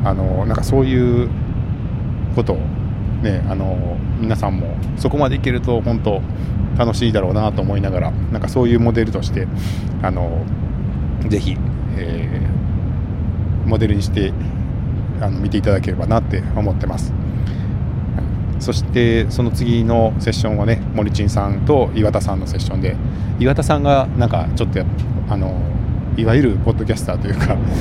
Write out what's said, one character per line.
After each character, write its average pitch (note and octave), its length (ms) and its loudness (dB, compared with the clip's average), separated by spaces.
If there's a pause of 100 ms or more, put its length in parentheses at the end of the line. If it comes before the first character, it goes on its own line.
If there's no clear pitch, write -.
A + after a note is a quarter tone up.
あ G2 100 2
の、 F#2 320 2
な - 80 2
ん - 20 2
か - 80 0
そ C3+ 160 4
う C3 60 4
い B2 380 4
う A#2 40 -2 (1040)
こ - 100 2
と G2 100 0
を - 20 -2 (640)
ね、 F#2+ 260 0
あ G2 60 -2
の、 F#2+ 440 -2 (220)
皆 A2 160 0
さ - 120 0
ん F#2+ 100 0
も - 160 -4 (220)
そ - 140 0
こ C#3+ 80 0
ま C#3 100 2
で C3+ 80 0
い - 40 -2
け B2+ 120 0
る B2 80 0
と A#2+ 200 0
本 A2+ 200 0
当 G2 220 0 (560)
楽 A#2 160 2
し A#2+ 140 2
い G#2+ 40 2
だ G#2 80 2
ろ F#2 100 0
う G2 40 0
な G#2+ 180 2
と - 80 -2
思 G2 160 0
い G2 40 0
な F#2+ 100 0
が F2+ 100 0
ら、 F2 100 0
な - 280 -2
ん - 40 -2
か - 60 -4
そ B2+ 140 2
う A#2+ 60 4
い A#2+ 60 4
う A2+ 60 4
モ A#2 120 4
デ A2+ 120 2
ル A2 80 -2
と - 100 -2
し - 80 -2
て、 F#2 160 -2 (560)
あ F#2+ 80 0
の、 F2 340 -2 (840)
ぜ G#2 100 2
ひ、 G2 180 -2 (420)
え E2+ 420 -4 (1200)
ー、 - 40 0
モ A2 100 2
デ G#2+ 100 2
ル G#2 60 2
に G2+ 80 0
し - 80 -2
て、 F#2+ 220 0 (880)
あ G#2 80 0
の、 G2 120 -2
見 G2+ 100 -2
て G#2 80 0
い F#2+ 40 0
た G#2 100 2
だ F#2+ 100 2
け F#2+ 80 -2
れ F2+ 60 -2
ば G2 100 -2
な A2 140 4
っ - 20 -4
て - 200 -2 (140)
思 G#2 160 0
っ - 20 0
て - 120 0
ま - 100 -2
す。 - 160 -2 (1500)
そ B2 140 -2
し - 120 0
て A#2 460 4
そ A#2+ 120 0
の A#2 80 2
次 A#2 340 2
の A2+ 340 4
セ - 120 0
ッ - 20 0
シ - 140 0
ョ A2 40 0
ン G#2+ 60 2
は G#2 100 2
ね、 A2 140 2 (140)
森 G#2 180 0
珍 G2+ 160 2
さ G2+ 200 2
ん G2 180 0
と C3+ 280 4
岩 G#2 160 4
田 G#2 100 0
さ G2+ 140 0
ん F#2+ 60 0
の - 60 -4
セ - 100 -2
ッ - 40 -2
シ - 100 0
ョ - 60 -2
ン - 40 0
で、 A#2 160 0 (420)
岩 C3 160 4
田 D3+ 80 0
さ D3+ 160 2
ん C#3+ 40 0
が C#3 240 4 (120)
な A#2+ 80 4
ん - 20 2
か G#2 280 0
ち A#2 80 0
ょ - 20 0
っ - 40 -2
と - 80 0
や F2+ 60 0
っ-、 - 40 0 (400)
あ - 80 0
の、 - 240 -2 (560)
い A2+ 80 0
わ A2 100 6
ゆ C#3+ 80 6
る G#2+ 220 4
ポ A2+ 60 4
ッ G#2+ 40 2
ド A2+ 100 0
キ A2 80 0
ャ G#2+ 40 2
ス - 60 -4
タ F2+ 120 -2
ー - 80 -2
と G2 60 -2
い F#2+ 40 0
う - 20 0
か、 - 220 2 (240)